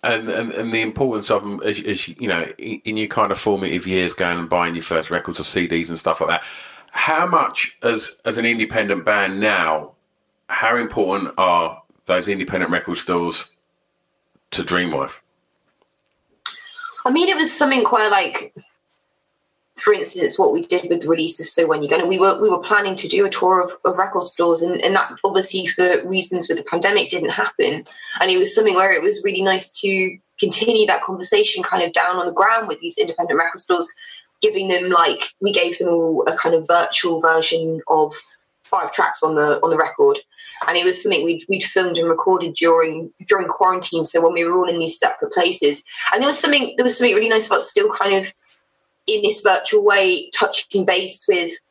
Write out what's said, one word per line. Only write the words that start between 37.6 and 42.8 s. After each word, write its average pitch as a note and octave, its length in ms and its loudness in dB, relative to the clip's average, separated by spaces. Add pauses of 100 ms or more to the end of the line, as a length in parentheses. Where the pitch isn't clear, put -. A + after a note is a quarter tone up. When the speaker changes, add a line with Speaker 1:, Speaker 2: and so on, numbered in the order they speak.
Speaker 2:
of D#3 260 4 (520)
five F3+ 280 -2
tracks - 300 0
on D#3 140 0
the, D3 260 2
on E3 80 2
the D#3 60 2
record. C#3+ 420 2 (480)
And E3+ 100 0
it F3 80 0
was F3+ 160 2
something G3 240 0
we'd, E3+ 240 -2
we'd F#3+ 140 -2
filmed F3+ 360 0
and E3 100 0
recorded E3 460 0
during, E3 580 2 (160)